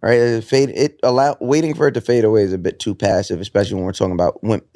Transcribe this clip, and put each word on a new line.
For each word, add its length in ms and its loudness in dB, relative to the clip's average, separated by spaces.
Right? 160 4
It 260 0
fade, 240 2
it 340 -2
allow, 380 2
waiting 320 0
for 160 0
it 40 0
to 100 -4
fade 220 2
away 180 4
is 100 0
a 60 -4
bit 200 -6
too 160 -6
passive, 460 -2
especially 360 -2
when 80 -4
we're 80 -6
talking 200 -2
about 320 -2
when, 160 0